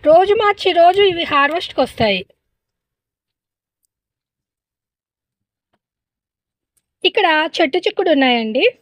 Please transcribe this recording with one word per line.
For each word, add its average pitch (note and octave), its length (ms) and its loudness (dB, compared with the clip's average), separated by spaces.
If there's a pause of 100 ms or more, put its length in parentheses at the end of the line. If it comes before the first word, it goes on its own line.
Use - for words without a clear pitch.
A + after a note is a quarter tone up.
రోజు F#4 340 6
మార్చి G4+ 280 0 (120)
రోజు F#4 200 4 (100)
ఇవి E4+ 200 -6
హార్వెస్ట్కి D4+ 540 -2
వస్తాయి. G3+ 360 -2 (4000)
ఇక్కడ F#4+ 220 -4 (300)
చెట్టు D#4+ 280 -2
చిక్కుడు G4 300 -4
ఉన్నాయండి. B3 500 -2 (180)